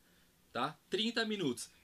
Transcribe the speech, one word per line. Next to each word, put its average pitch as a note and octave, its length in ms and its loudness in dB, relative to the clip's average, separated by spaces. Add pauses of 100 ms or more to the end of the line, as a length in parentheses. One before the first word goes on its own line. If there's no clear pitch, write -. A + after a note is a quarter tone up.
(520)
tá? C3+ 240 -2 (140)
Trinta A3+ 340 2
minutos. G3 460 0 (140)